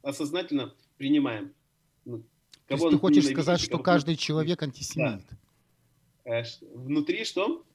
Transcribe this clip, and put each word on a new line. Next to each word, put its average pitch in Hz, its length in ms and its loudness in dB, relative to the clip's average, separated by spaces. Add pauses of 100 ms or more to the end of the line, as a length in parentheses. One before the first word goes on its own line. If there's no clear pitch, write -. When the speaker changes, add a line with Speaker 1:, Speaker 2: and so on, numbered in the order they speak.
Speaker 1:
осознательно 143 720 -4 (240)
принимаем. 131 560 0 (520)
Ну, 117 180 -10 (440)
Speaker 2:
То 135 80 -2
есть 156 80 0
Speaker 1:
кого 165 80 4
Speaker 2:
ты 294 60 6
хочешь 285 260 6
Speaker 1:
ненавидеть 143 120 0
Speaker 2:
сказать, 170 260 2
Speaker 1:
и - 40 -4
Speaker 2:
что 165 120 -4
Speaker 1:
кого - 60 -6
Speaker 2:
каждый 170 280 4
Speaker 1:
любить? 156 100 -2
Speaker 2:
человек 156 380 -2
Speaker 1:
Да. 156 60 -4
Speaker 2:
антисемит? 131 600 -6 (1000)
Speaker 1:
Э, 117 200 -2
ш-, - 300 -16
внутри 151 520 -2
что? 214 500 -2